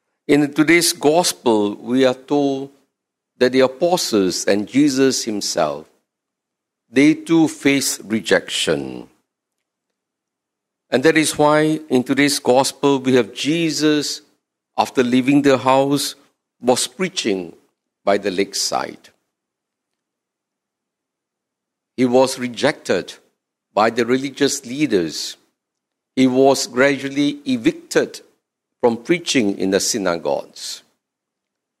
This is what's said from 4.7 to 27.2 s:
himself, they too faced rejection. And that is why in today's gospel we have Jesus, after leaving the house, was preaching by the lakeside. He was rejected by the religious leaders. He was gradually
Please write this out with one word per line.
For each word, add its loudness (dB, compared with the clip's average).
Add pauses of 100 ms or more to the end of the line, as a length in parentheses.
himself, -4 (1000)
they 4
too 0
faced -2
rejection. -4 (1800)
And 0
that 4
is 0
why 2 (100)
in 2
today's 0
gospel 0
we -2
have 2
Jesus, -2 (560)
after 0
leaving 2
the 4
house, 0 (440)
was 0
preaching -6 (480)
by 2
the -4
lakeside. -6 (2750)
He 0
was 2
rejected -4 (600)
by 2
the 0
religious -2
leaders. -4 (800)
He 2
was 2
gradually -2